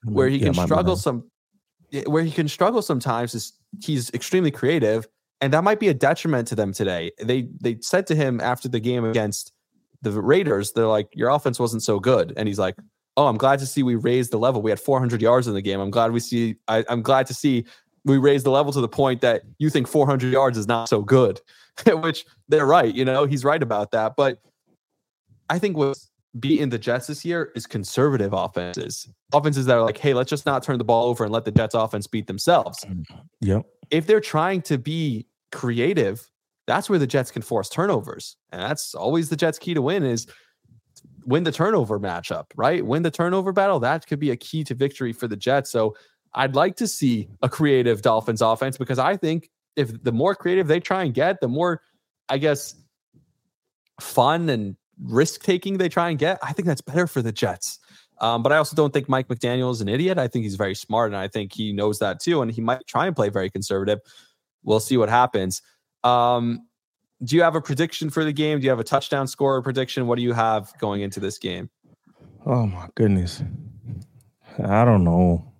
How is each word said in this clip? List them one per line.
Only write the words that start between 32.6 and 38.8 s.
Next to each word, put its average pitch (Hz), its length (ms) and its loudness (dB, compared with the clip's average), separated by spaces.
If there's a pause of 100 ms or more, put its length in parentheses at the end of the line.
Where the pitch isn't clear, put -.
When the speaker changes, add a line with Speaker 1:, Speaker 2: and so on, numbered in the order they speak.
Speaker 2:
Mm, 90 200 -10 (360)
yep. 101 260 0 (240)
Speaker 1:
If 156 160 0
they're 214 140 6
trying 180 420 -2
to 143 160 -2
be 147 480 -4 (260)
creative, 120 760 0 (380)
that's 185 240 -2
where 190 80 2
the 139 80 2
Jets 127 240 -2
can 117 120 -10
force 110 260 -4
turnovers. 156 680 -4 (140)
And 87 100 -12
that's 127 340 -6